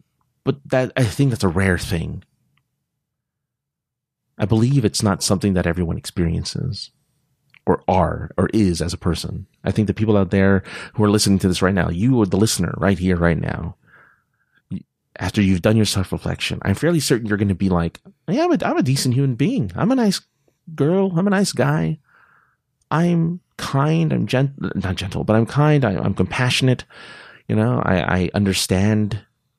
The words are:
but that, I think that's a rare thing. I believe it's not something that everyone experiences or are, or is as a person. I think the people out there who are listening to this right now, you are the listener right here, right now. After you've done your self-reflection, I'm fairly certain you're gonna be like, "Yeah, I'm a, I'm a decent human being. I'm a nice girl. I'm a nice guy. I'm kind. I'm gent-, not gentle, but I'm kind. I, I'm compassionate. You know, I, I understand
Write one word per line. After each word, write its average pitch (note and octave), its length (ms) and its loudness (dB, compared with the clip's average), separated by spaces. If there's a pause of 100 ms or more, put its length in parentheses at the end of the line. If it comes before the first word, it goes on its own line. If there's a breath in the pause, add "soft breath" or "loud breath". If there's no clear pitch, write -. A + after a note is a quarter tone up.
(440)
but - 220 -2
that, B2+ 300 -2
I C3+ 60 2
think C3+ 280 0
that's G#2+ 140 -2
a F#2+ 40 4
rare F2+ 300 2
thing. D#2+ 440 -6 (2250)
I A2 60 -2
believe A#2 400 2
it's - 180 -2
not G#2 200 0
something G2+ 320 0
that F2 120 0
everyone E2+ 300 -2
experiences - 920 -6 (760)
or - 220 0
are, E2 480 0
or G2 160 0
is F2+ 300 2
as E2 100 -4
a E2+ 60 -8
person. E2+ 480 -4 (160)
I - 80 -4
think G#2 160 0
the G2+ 80 0
people G#2+ 220 2
out F#2+ 140 2
there G2 320 4 (320 loud breath)
who G#2+ 100 0
are G#2 60 4
listening G2+ 280 4
to F#2+ 100 2
this F2+ 140 0
right F#2+ 100 2
now, E2+ 160 0
you A2+ 320 2
are G#2 60 4
the F#2 100 0
listener F#2+ 400 0
right F#2 220 0
here, F2+ 180 0
right E2+ 220 2
now. E2 380 -6 (1400 soft breath)
After F2+ 220 -2
you've F#2 220 4
done A2 140 4
your G#2+ 100 4
self-reflection, - 760 -4
I'm G2 120 0
fairly E3 240 0
certain A#2+ 300 0
you're G2+ 100 0
gonna G2 160 2
be F#2+ 140 0
like, E2+ 320 0 (280)
"Yeah, C4 160 0
I'm F4+ 80 2
a, A3+ 120 2
I'm D#4 120 0
a E4+ 60 2
decent C3 320 0
human C3 220 0
being. C#3 400 -2
I'm G#3 160 0
a - 20 2
nice A3+ 260 0 (540)
girl. F3+ 420 0
I'm F#3+ 120 2
a - 20 0
nice F#3+ 220 0
guy. D#3 480 0 (920 soft breath)
I'm E3+ 480 0 (180)
kind. D#3 560 0
I'm A#2 140 -2
gent-, C3+ 480 -2
not F#2 220 -2
gentle, F#2 260 -6
but G#2+ 140 2
I'm A2+ 100 2
kind. D3 380 2
I, G#2 80 2
I'm G2 220 -2
compassionate. B2+ 680 0 (640 loud breath)
You A2 80 -2
know, A2+ 300 2
I, F#2 380 2
I F2 120 0
understand G2+ 920 0 (340)